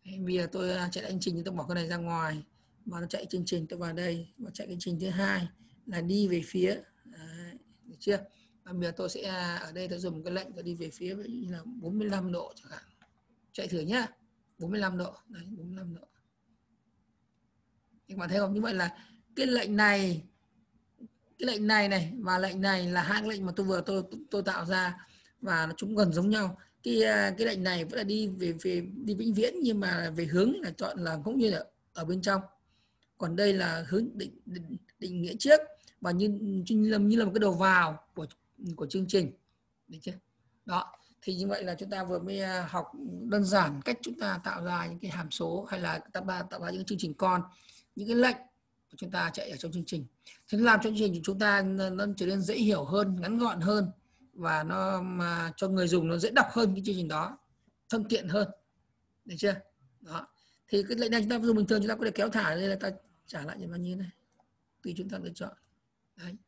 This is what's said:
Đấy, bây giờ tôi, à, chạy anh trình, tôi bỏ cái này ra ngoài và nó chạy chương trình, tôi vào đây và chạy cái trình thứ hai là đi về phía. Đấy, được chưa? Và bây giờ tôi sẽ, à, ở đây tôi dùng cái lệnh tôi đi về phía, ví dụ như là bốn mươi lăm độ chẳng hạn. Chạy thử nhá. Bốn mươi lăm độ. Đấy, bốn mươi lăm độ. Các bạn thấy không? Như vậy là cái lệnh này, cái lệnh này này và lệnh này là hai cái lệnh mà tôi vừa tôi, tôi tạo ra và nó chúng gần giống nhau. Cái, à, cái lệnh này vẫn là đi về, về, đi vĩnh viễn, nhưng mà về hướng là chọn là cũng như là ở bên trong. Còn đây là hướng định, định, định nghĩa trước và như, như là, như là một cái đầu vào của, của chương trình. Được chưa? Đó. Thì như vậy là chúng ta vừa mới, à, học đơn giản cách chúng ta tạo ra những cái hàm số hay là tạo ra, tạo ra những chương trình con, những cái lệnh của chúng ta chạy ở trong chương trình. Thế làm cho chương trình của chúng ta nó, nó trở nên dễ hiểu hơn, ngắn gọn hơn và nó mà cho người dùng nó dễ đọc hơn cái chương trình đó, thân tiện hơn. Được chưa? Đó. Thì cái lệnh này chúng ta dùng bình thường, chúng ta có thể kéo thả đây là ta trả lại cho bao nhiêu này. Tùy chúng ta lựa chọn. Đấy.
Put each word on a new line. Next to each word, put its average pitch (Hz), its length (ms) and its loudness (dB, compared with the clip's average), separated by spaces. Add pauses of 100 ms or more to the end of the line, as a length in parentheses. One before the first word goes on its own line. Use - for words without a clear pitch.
Đấy, 190 140 -12
bây 180 160 -2
giờ 175 180 2
tôi, 185 200 -2
à, 180 200 -2
chạy - 120 -8
anh 190 160 -4
trình, 170 240 -2
tôi 185 100 -6
bỏ 165 140 -6
cái 175 60 -2
này 170 140 -2
ra 175 80 -4
ngoài 160 460 -4 (420)
và 175 160 -8
nó 175 60 -4
chạy - 200 -6
chương 180 200 -4
trình, 165 200 -2
tôi 175 120 -10
vào 170 140 -6
đây 170 360 -4 (100)
và 233 160 -12
chạy - 120 -10
cái 190 140 -10
trình 170 200 -4
thứ 185 80 -4
hai 185 400 0 (380)
là 175 140 -4
đi 196 280 2
về 175 180 2
phía. 185 340 2 (240)
Đấy, 165 540 -16 (260)
được 160 160 -20
chưa? 196 180 2 (460)
Và 180 80 -12
bây 180 100 -4
giờ 170 140 -2
tôi 185 120 -4
sẽ, - 140 -8
à, 180 340 -4
ở 160 160 -10
đây 180 160 -8
tôi 180 100 -6
dùng 165 260 -6
cái 180 80 -6
lệnh 190 200 -6
tôi 175 100 -12
đi 175 120 -6
về 165 160 -8
phía, 180 240 -8
ví 208 80 -10
dụ 226 80 -10
như 220 220 -8
là 165 120 -10
bốn 214 340 -6
mươi 214 100 0
lăm 185 240 -2
độ 170 240 -6
chẳng - 140 -20
hạn. - 140 -14 (680)
Chạy 180 160 -8
thử 175 120 -2
nhá. 208 260 0 (520)
Bốn 170 120 -6
mươi 208 100 -2
lăm 185 180 -2
độ. 180 160 -6 (140)
Đấy, 185 140 -16 (140)
bốn 170 120 -12
mươi 185 80 -10
lăm 175 180 -10
độ. - 140 -18 (2000)
Các 196 100 -8
bạn 175 100 -4
thấy 190 100 2
không? 202 160 2
Như 208 60 0
vậy 220 140 0
là 180 240 -2 (380)
cái 269 100 2
lệnh 214 300 2
này, 196 480 4 (1120)
cái 254 80 -2
lệnh 214 200 0
này 208 220 6
này 180 300 0
và 185 200 0
lệnh 190 220 0
này 190 280 2
là 175 140 2
hai 208 180 0
cái 214 100 -4
lệnh 196 160 -4
mà 175 100 -4
tôi 196 100 0
vừa 185 140 2
tôi, 190 220 -2 (280)
tôi 202 120 0
tạo 180 220 -2
ra 185 420 0 (340)
và 165 260 0
nó 165 100 -4
chúng 208 200 -4
gần 190 160 6
giống 180 180 2
nhau. 202 280 0 (240)
Cái, 233 200 4
à, 202 360 4
cái 226 80 2
lệnh 196 160 -2
này 180 220 0
vẫn 214 140 -6
là 214 60 -4
đi 208 240 0
về, 185 240 -2 (100)
về, 175 240 0 (180)
đi 208 100 0
vĩnh 220 200 0
viễn, 226 280 2
nhưng 220 180 2
mà 175 300 0
về 165 140 -2
hướng 196 360 4
là 196 100 -4
chọn - 280 -6
là 160 260 -2
cũng 240 140 0
như 226 120 4
là - 140 -2 (280)
ở 170 120 -6
bên 180 180 0
trong. 196 200 2 (760)
Còn 170 180 -2
đây 202 160 6
là 165 360 0
hướng 208 300 0
định, - 280 -10
định, 175 300 -10 (220)
định 180 240 -4
nghĩa 170 160 -4
trước 302 220 8 (400)
và 175 100 0
như, 190 180 4 (400)
như 214 220 4
là, 214 80 4
như 208 180 6
là 226 80 6
một 190 100 2
cái 220 60 4
đầu 202 120 6
vào 175 520 4 (100)
của, 156 120 -8 (500)
của 151 100 -4
chương 185 220 0
trình. 180 240 4 (560)
Được 160 140 -16
chưa? 180 100 -8 (520)
Đó. - 300 -4 (280)
Thì 190 120 -4
như 190 140 -2
vậy 202 160 -2
là 175 100 -4
chúng 196 160 -10
ta 190 140 -4
vừa 180 140 -2
mới, 196 220 -4
à, 185 300 -2
học 175 220 -4 (360)
đơn 202 160 4
giản 170 400 4
cách 240 180 0
chúng - 160 -8
ta 190 260 -2
tạo 175 200 -4
ra 175 220 -2
những 170 120 -10
cái 185 120 -8
hàm 160 200 -8
số 170 340 -4
hay 185 160 -6
là 165 180 -4
tạo 185 300 -10
ra, 180 140 -4
tạo 180 180 -10
ra 175 100 -6
những 190 140 -6
chương 196 140 -4
trình 160 160 -4
con, 180 280 2 (520)
những 202 140 -8
cái 233 80 2
lệnh 247 200 6 (540)
của - 60 -20
chúng 180 140 -10
ta 175 240 0
chạy 202 160 -6
ở 180 60 -8
trong 165 160 -8
chương 175 140 -4
trình. 147 200 -6 (420)
Thế 208 100 2
làm 226 240 8
cho 220 80 2
chương 208 80 -2
trình 202 160 4
của 170 80 -2
chúng 196 160 -2
ta 202 240 6
nó, 190 280 0
nó 196 160 -2 (100)
trở 202 100 0
nên 196 140 2
dễ 196 140 0
hiểu 208 300 4
hơn, 190 360 2
ngắn 208 180 0
gọn 208 220 0
hơn 196 300 2 (420)
và 160 300 0
nó 185 400 0
mà 170 540 -2
cho 190 120 0
người 185 200 4
dùng 165 200 4
nó 170 80 2
dễ 190 140 2
đọc 262 200 6
hơn 220 240 4
cái 196 120 -4
chương 202 80 0
trình 175 140 -2
đó, 165 300 -4 (500)
thân 220 200 0
tiện 196 200 0
hơn. 196 200 2 (760)
Được 180 140 -12
chưa? 196 160 2 (460)
Đó. 165 280 -8 (400)
Thì 202 200 4
cái 233 100 -2
lệnh 226 120 0
này 233 100 4
chúng 214 100 0
ta 240 80 2
dùng 226 180 4
bình 208 100 4
thường, 214 140 4
chúng 208 80 0
ta 220 60 0
có 226 100 -4
thể 220 60 2
kéo 208 180 0
thả 202 260 0
đây 190 140 0
là 196 120 0
ta 196 100 -2 (360)
trả 147 180 -10
lại 160 160 -10
cho 175 80 -8
bao 170 100 -8
nhiêu 180 180 -4
này. 185 140 -8 (720)
Tùy 175 140 -6
chúng 202 120 -8
ta 190 100 -8
lựa 175 160 -10
chọn. - 180 -10 (640)
Đấy. 180 200 -12 (120)